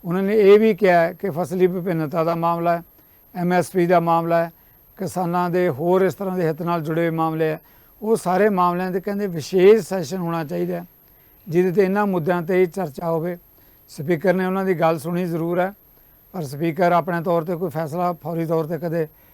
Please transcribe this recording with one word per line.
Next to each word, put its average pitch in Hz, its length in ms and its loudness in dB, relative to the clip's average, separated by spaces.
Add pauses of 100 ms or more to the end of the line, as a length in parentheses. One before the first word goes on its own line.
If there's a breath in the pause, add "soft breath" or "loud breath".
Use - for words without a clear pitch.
ਉਹਨਾਂ 185 180 0
ਨੇ 196 120 0
ਇਹ 208 240 8
ਵੀ 220 140 4
ਕਿਹਾ 175 400 4
ਕਿ 190 160 -6
ਫਸਲੀ 175 380 0
ਵਿਭਿੰਨਤਾ 170 560 -2
ਦਾ 170 120 0
ਮਾਮਲਾ 170 420 0
ਹੈ, 170 60 -8 (520 soft breath)
ਐਮ 180 180 -2
ਐਸ 180 180 0
ਪੀ 180 140 2
ਦਾ 175 140 4
ਮਾਮਲਾ 170 440 2
ਹੈ, 165 80 -6 (460 soft breath)
ਕਿਸਾਨਾਂ 180 520 -2
ਦੇ 180 200 0
ਹੋਰ 170 320 0
ਇਸ 185 120 2
ਤਰ੍ਹਾਂ 185 240 -6
ਦੇ 175 100 0
ਹਿੱਤ 160 140 -4
ਨਾਲ 170 200 -2
ਜੁੜੇ 165 200 -2
ਹੋਏ 170 80 0
ਮਾਮਲੇ 160 420 -2
ਆ, 156 60 -6 (440 soft breath)
ਉਹ 220 140 0
ਸਾਰੇ 190 340 2
ਮਾਮਲਿਆਂ 180 420 0
'ਤੇ 180 100 -4
ਕਹਿੰਦੇ 202 260 -6
ਵਿਸ਼ੇਸ਼ 185 600 4
ਸੈਸ਼ਨ 185 300 -4
ਹੋਣਾ 170 260 -4
ਚਾਹੀਦਾ 175 320 -6
ਹੈ, 175 100 -10 (640 soft breath)
ਜਿਹਦੇ 180 220 2
'ਤੇ 196 120 2
ਇਹਨਾਂ 202 240 2
ਮੁੱਦਿਆਂ 175 340 0
'ਤੇ 175 140 -2
ਹੀ 185 100 4
ਚਰਚਾ 170 440 -6
ਹੋਵੇ। 165 280 -4 (520 soft breath)
ਸਪੀਕਰ 170 440 0
ਨੇ 185 120 0
ਉਹਨਾਂ 190 200 -2
ਦੀ 190 80 0
ਗੱਲ 160 260 2
ਸੁਣੀ 175 260 -4
ਜ਼ਰੂਰ 170 340 -2
ਹੈ, 190 140 -2 (600 soft breath)
ਪਰ 185 100 -8
ਸਪੀਕਰ 160 480 -2
ਆਪਣੇ 170 320 0
ਤੌਰ 170 180 0
'ਤੇ 170 140 -6
ਕੋਈ 170 140 -6
ਫੈਸਲਾ 165 440 -4
ਫੌਰੀ 165 320 -6
ਤੌਰ 160 200 0
'ਤੇ 160 120 -6
ਕਦੇ 160 300 -4 (260 soft breath)